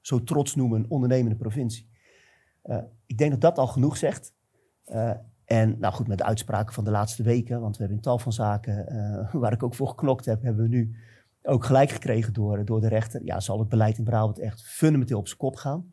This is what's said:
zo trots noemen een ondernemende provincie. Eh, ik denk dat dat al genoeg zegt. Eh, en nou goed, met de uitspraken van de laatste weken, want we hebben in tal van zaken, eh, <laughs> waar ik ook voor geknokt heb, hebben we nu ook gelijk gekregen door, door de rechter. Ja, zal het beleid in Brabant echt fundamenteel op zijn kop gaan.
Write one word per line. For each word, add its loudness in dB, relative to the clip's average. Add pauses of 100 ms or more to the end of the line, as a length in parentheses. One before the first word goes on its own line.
zo 0
trots 0
noemen 2
een -2
ondernemende 2
provincie. -6 (720)
Eh, -6 (280)
ik -8
denk 4
dat 0
dat 4
al 4
genoeg 2
zegt. -4 (500)
Eh, -4 (340)
en 4
nou -2
goed, -4
met -2
de 0
uitspraken -2
van -2
de 0
laatste -2
weken, 0
want -4
we -8
hebben -2
in -6
tal 2
van -4
zaken, -2
eh, -4
<laughs> 0
waar 2
ik -2
ook -2
voor -2
geknokt 0
heb, 0
hebben 0
we 2
nu 0 (460)
ook 0
gelijk 6
gekregen -2
door, 0
door 0
de 2
rechter. -2
Ja, -4
zal -4
het 0
beleid 2
in -2
Brabant 0
echt -8
fundamenteel 2
op -6
zijn -14
kop -4
gaan. -6